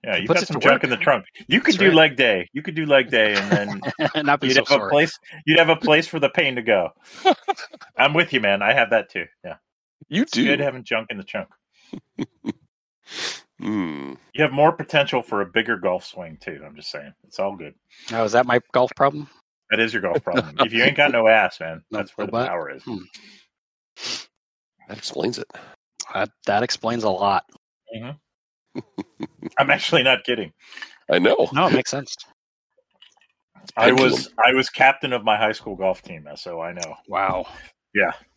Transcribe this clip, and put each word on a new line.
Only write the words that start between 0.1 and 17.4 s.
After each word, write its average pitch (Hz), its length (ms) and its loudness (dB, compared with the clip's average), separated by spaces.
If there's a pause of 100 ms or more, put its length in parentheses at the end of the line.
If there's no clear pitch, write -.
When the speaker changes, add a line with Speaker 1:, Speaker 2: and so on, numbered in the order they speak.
Speaker 2:
He - 60 0
Speaker 1:
you've 185 60 -6
Speaker 2:
puts 170 140 2
Speaker 1:
got - 20 -4
Speaker 2:
it - 40 -8
Speaker 1:
some 147 140 -6
Speaker 2:
to - 60 -6
Speaker 1:
junk 139 80 6
Speaker 2:
work. - 100 -4
Speaker 1:
in 131 60 -4
the 120 60 -2
trunk. 127 280 0 (220)
You 180 140 2
could 320 120 2
Speaker 2:
That's 185 60 -2
Speaker 1:
do 196 80 4
Speaker 2:
right. 170 80 6
Speaker 1:
leg 156 220 6
day. 104 360 0
You 143 80 -8
could 156 140 -10
do 156 100 -4
leg 135 240 4
day, 110 260 2
and 101 160 -2
then 101 300 -2 (340)
Speaker 2:
<laughs> 151 100 -2
Not 143 160 2
be 139 60 -2
Speaker 1:
you'd 131 80 2
Speaker 2:
so 139 100 4
Speaker 1:
have 143 140 4
a - 40 -2
Speaker 2:
sore. 98 60 -6
Speaker 1:
place. 151 280 2 (280)
You'd 160 140 4
have 160 100 6
a 160 60 6
place 156 320 2
for 165 120 -8
the 139 100 2
pain 139 260 0
to 120 60 -4
go. 101 280 2 (560)
Speaker 3:
<laughs> - 520 -10
Speaker 1:
I'm 143 160 4
with 165 200 2
you, 127 80 2
man. 101 200 2
I 107 120 2
have 120 180 2
that 110 180 2
too. 85 160 -8 (180)
Yeah. 82 120 -14 (540)
Speaker 3:
You 180 140 -2
Speaker 1:
It's - 120 -6
good 120 220 2
Speaker 3:
do. 143 60 -4
Speaker 1:
having 127 200 -6
junk 110 280 -6
in 107 60 -10
the 95 60 -12
trunk. 98 260 -10 (680)
Speaker 3:
<laughs> 151 100 -8 (1300)
Hmm. 80 540 -6 (220)
Speaker 1:
You 151 80 0
have 143 80 0
more 147 200 4
potential 143 520 -2
for 101 180 -4
a 98 60 -2
bigger 113 300 -2
golf 90 280 -4
swing 82 340 -16
too. 76 240 -14
I'm 73 120 -20
just - 160 -16
saying. 71 200 -14 (120)
It's - 160 -18
all 98 160 -4